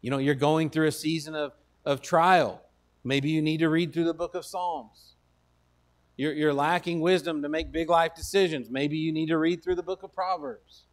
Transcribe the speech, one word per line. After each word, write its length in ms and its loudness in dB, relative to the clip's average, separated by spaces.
You 100 -6
know, 80 0
you're 160 2
going 360 2
through 180 2
a 40 0
season 440 -4
of, 160 -4
of 180 -2
trial. 580 4
Maybe 260 0
you 120 2
need 160 0
to 100 4
read 240 2
through 140 0
the 60 0
book 220 -6
of 100 -6
Psalms. 720 -8
You're, 160 -2
you're 200 2
lacking 480 0
wisdom 420 0
to 60 -4
make 220 -4
big 180 -4
life 280 2
decisions. 540 0
Maybe 280 -2
you 140 -2
need 140 -2
to 120 0
read 240 0
through 140 -2
the 80 -6
book 180 -8
of 100 -16
Proverbs. 800 -6